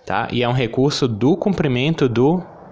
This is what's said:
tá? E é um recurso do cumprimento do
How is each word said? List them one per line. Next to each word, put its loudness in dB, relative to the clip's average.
tá? -4
E -2
é 0
um 0
recurso 0
do 2
cumprimento 0
do 2